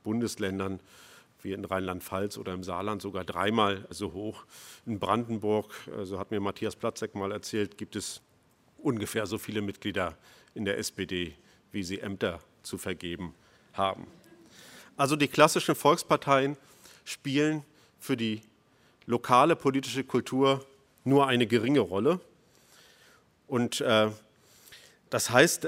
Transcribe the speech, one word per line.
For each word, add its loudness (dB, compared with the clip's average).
Bundesländern -2
wie -6
in -8
Rheinland-Pfalz -4
oder -8
im -8
Saarland -6
sogar -6
dreimal 0
so -8
hoch. -10
In -4
Brandenburg, 0
äh, -8
so -6
hat -8
mir 0
Matthias -4
Platzek -6
mal -4
erzählt, -4
gibt -10
es -8
ungefähr -2
so -4
viele -6
Mitglieder -4
in -6
der 0
S -6
P -6
D, -6
wie -6
sie -6
Ämter -6
zu -10
vergeben -8
haben. -2
Also 2
die 2
klassischen 4
Volksparteien 2
spielen -2
für -2
die -2
lokale 6
politische 0
Kultur 2
nur 6
eine 4
geringe 4
Rolle. 0
Und, 0
äh, 6
das -2
heißt 6